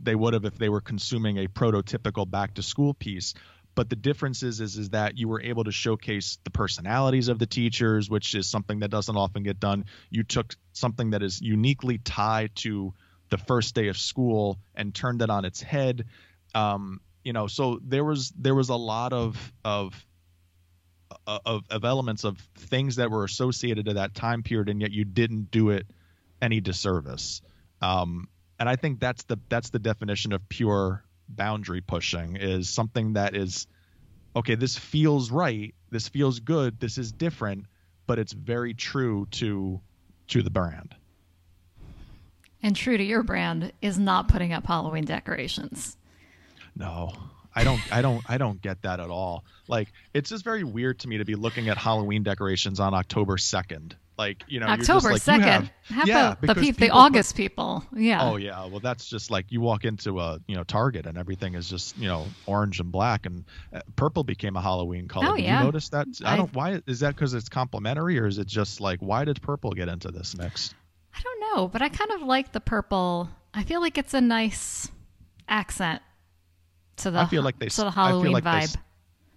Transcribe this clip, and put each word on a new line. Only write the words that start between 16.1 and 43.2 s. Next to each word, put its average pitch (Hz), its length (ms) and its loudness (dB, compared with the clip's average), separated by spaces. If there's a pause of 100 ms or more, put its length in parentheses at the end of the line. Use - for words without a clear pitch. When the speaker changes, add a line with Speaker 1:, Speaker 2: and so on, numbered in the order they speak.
Speaker 1:
Um, 101 440 -2 (240)
you 127 80 -6
know, 110 140 -2
so 120 400 0
there 135 180 0
was, 147 320 -2
there 135 200 2
was 131 140 4
a 123 60 0
lot 117 380 -2
of, 117 400 -4 (100)
of, 101 420 -4 (1200)
of, 107 420 -2
of 107 160 -4
elements 120 380 0
of 101 160 -2 (180)
things 135 380 0
that 120 160 2
were 107 120 0
associated 120 600 -2
to 104 80 -2
that 101 220 -2
time 117 260 -2
period, 110 280 0
and 104 120 -2
yet 107 100 -2
you 104 140 0
didn't 110 460 0
do 110 180 6
it 98 160 2 (560)
any 110 180 2
disservice. 90 840 -4 (380)
Um, 90 460 0 (320)
and 120 80 0
I 127 80 2
think 131 240 -2
that's 123 240 -2
the, 110 240 -4
that's 117 220 -2
the 120 100 -2
definition 107 540 -2
of 95 160 -6
pure 101 540 0 (260)
boundary 101 520 -4
pushing, 85 540 -4
is 92 320 -2
something 110 460 -2
that 101 220 0
is, 95 320 -4 (680)
okay, 120 200 2
this 123 200 0
feels 147 540 2
right, 117 460 -2 (160)
this 113 180 -4
feels 135 300 2
good, 127 400 0
this 117 180 -4
is 113 140 -6
different, 107 560 -4 (400)
but 120 100 2
it's 110 160 -4
very 117 400 -4
true 117 560 -2
to, 95 500 -4 (500)
to 113 120 4
the 95 80 0
brand. 87 460 -2 (1700)
Speaker 2:
And 208 140 4
true 247 220 2
to 196 60 2
your 214 200 2